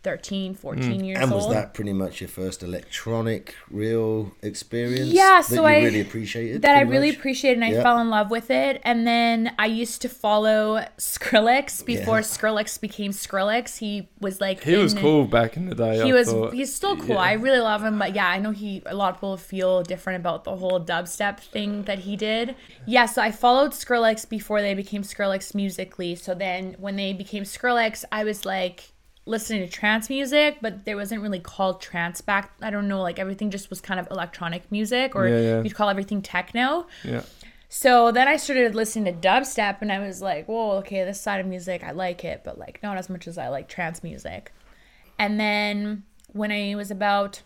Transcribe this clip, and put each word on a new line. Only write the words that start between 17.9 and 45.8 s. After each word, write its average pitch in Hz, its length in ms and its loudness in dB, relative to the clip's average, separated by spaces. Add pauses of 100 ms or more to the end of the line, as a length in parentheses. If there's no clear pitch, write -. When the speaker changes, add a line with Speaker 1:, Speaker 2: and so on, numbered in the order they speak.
Speaker 1:
but 196 160 0
yeah, 196 140 2
I 180 120 0
know 214 120 -2
he, 202 340 -8
a 185 100 -8
lot 196 160 0
of 180 40 -8
people 196 220 -6
feel 185 460 0
different 185 360 -6
about 165 240 -4
the 190 140 -8
whole 180 260 -2
dubstep 175 560 -4
thing 208 440 -6
that 202 160 -6
he 196 180 -8
did. 226 380 -2 (300)
Yeah, 240 200 4
so 233 160 0
I 214 100 2
followed 247 400 4
Skrillex 226 560 0
before 208 340 -2
they 202 120 0
became 196 300 -6
Skrillex 196 520 -4
musically. 185 600 -4
So 180 200 -8
then 185 420 -6
when 196 200 -8
they 196 160 -4
became 196 300 -8
Skrillex, 233 680 -2
I 214 140 -4
was, 208 200 -4
like, 185 440 -4 (360)
listening 220 360 -4
to 175 100 -8
trance 214 380 0
music, 294 520 2
but 220 220 -8
there 208 140 -6
wasn't 202 240 -6
really 202 180 -4
called 185 400 -2
trance 175 400 -6
back, 202 320 -2 (100)
I 220 80 -6
don't 208 200 -2
know, 196 120 -2
like, 180 180 -4
everything 196 320 -6
just 196 180 -10
was 190 100 -10
kind 190 180 -6
of 180 140 -4
electronic 175 580 -8
music, 247 460 0
or 190 140 4
Speaker 2:
Yeah, 117 100 4
yeah. 113 240 2
Speaker 1:
you'd 208 100 -4
call 208 140 2
everything 196 340 -2
techno. 254 640 -2 (180)
Speaker 2:
Yeah. 123 160 -4 (480)
Speaker 1:
So 240 420 6
then 247 160 6
I 302 80 4
started 254 400 2
listening 220 300 -2
to 180 80 0
dubstep, 202 680 2
and 208 140 -2
I 196 120 -2
was 185 160 -10
like, 170 280 -4
"Whoa, 220 300 -2
okay, 190 260 -4
this 196 160 -8
side 202 180 -2
of 190 60 -4
music, 180 400 -6
I 147 60 -10
like 175 340 -6
it, - 180 -8
but, - 160 -12
like, - 240 -16
not 202 140 -6
as 185 120 -10
much 175 160 -10
as 170 120 -12
I 127 100 -8
like 135 220 -8
trance 165 340 -8
music." 87 480 -12 (640)
And 208 220 -2
then 208 640 -2 (300)